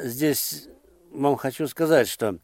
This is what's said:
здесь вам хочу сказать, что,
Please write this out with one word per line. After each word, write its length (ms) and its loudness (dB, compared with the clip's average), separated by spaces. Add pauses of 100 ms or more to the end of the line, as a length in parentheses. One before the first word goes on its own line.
здесь 600 -2 (460)
вам 240 2
хочу 300 -4
сказать, 420 4
что, 360 -2